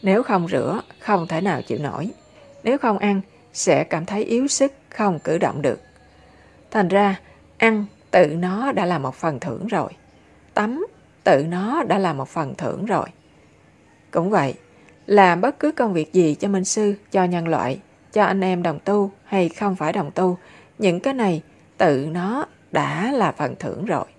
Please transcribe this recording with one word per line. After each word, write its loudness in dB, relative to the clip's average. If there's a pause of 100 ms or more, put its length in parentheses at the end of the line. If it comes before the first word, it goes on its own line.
Nếu 4
không 0
rửa, -2 (180)
không 0
thể -4
nào -2
chịu -6
nổi. -6 (540)
Nếu 0
không 0
ăn, 0 (320)
sẽ 2
cảm -4
thấy -4
yếu 0
sức, 0 (160)
không -2
cử -2
động -2
được. 0 (880)
Thành 2
ra, 2 (380)
ăn 2 (240)
tự 8
nó -2
đã 0
là 0
một -6
phần -4
thưởng -8
rồi. -2 (640)
Tắm -2 (380)
tự 4
nó -2
đã 0
là 0
một -6
phần -6
thưởng -6
rồi. -2 (1040)
Cũng 0
vậy, 0 (520)
làm 6
bất 0
cứ 0
công 0
việc -2
gì 4
cho -4
Minh 0
Sư, 0 (160)
cho 4
nhân -2
loại, -2 (320)
cho 4
anh 0
em 0
đồng -2
tu 0 (140)
hay 0
không -4
phải -2
đồng -4
tu, 0 (400)
những 2
cái -2
này 0 (360)
tự 2
nó -4 (260)
đã 0
là 0
phần -4
thưởng -8
rồi. -2 (140)